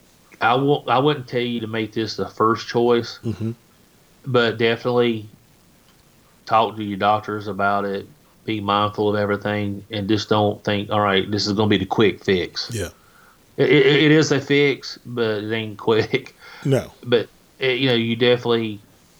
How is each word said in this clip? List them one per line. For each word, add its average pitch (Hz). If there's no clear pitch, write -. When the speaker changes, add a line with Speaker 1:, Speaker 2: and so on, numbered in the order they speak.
Speaker 1:
I 113
won't, 139
I 123
wouldn't 139
tell 127
you 120
to 110
make 110
this 110
the 95
first 110
choice, 120
Speaker 2:
Mm-hmm. 113
Speaker 1:
but 117
definitely 117
talk 110
to 110
your 101
doctors 104
about 101
it. 98
Be 110
mindful 104
of 104
everything, 101
and 101
just 107
don't 104
think, 104
"All 107
right, 98
this 101
is 104
gonna 104
be 101
the 92
quick 101
fix." 87
Speaker 2:
Yeah. 92
Speaker 1:
It, -
it, 143
it 151
is 156
a 135
fix, 143
but 113
it 107
ain't 110
quick. -
Speaker 2:
No. 135
Speaker 1:
But, 120
eh, 131
you 131
know, 123
you 117
definitely, 117